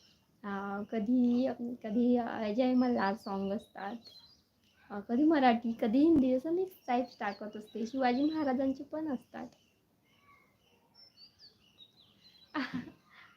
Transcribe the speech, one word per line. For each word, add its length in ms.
अं, 480
कधी, 580
कधी 340
अजय 560
मल्हार 420
सॉन्ग 380
असतात. 420
अं, 80
कधी 240
मराठी, 580
कधी 180
हिंदी, 340
असं 180
मिक्स 360
टाईप्स 320
टाकत 380
असते. 280
शिवाजी 380
महाराजांचे 600
पण 240
असतात. 400
<laughs> 460